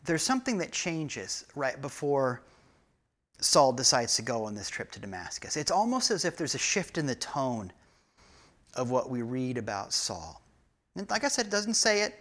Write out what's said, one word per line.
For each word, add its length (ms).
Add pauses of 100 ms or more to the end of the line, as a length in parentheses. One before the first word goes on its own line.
there's 180
something 360
that 140
changes 800
right 260
before 600 (1000)
Saul 300
decides 440
to 60
go 220
on 100
this 140
trip 240
to 80
Damascus. 560
It's 140
almost 400
as 140
if 120
there's 180
a 40
shift 400
in 80
the 100
tone 560 (1000)
of 160
what 200
we 120
read 360
about 340
Saul. 480 (560)
And 140
like 140
I 40
said, 180
it 40
doesn't 240
say 280
it. 180